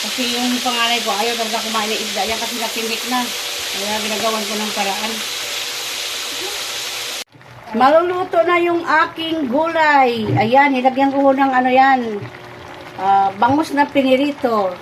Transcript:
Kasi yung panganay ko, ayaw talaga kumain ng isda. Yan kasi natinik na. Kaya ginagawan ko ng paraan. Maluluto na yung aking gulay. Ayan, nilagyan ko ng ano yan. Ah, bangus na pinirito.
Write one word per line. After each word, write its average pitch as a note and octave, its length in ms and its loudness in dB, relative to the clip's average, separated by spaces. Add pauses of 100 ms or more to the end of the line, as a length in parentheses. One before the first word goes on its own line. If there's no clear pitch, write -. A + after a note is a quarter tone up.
Kasi A#3+ 320 -4
yung B3 240 0
panganay A#3+ 400 0
ko, G#3+ 160 -2
ayaw A3 240 0
talaga A3 240 -4
kumain A3 240 -2
ng A3 80 -2
isda. G#3 320 -4
Yan A3+ 80 -2
kasi A3+ 240 -6
natinik A3+ 480 -4
na. B3 160 0 (480)
Kaya G#3 320 -4
ginagawan G#3+ 400 -2
ko G#3 160 -6
ng G#3+ 160 -4
paraan. G#3 380 -4 (2500)
Maluluto E4+ 720 4
na F4 160 2
yung E4+ 240 2
aking D#4+ 640 0
gulay. C#4+ 880 2
Ayan, C4 400 4
nilagyan C4 400 2
ko C#4 160 4
ng C4+ 240 2
ano B3+ 160 2
yan. B3+ 480 4 (800)
Ah, G3 400 4
bangus C#4 320 2
na C#4 160 2
pinirito. B3+ 920 2